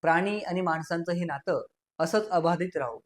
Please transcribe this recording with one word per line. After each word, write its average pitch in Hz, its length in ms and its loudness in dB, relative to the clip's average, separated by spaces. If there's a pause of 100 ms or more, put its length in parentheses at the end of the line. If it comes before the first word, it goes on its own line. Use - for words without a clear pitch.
प्राणी 180 360 2
आणि 185 220 -2
माणसांचं 170 500 -2
हे 175 140 -2
नातं 143 360 -2 (380)
असंच 214 300 2
अबाधित 170 480 2
राहो. 120 280 -4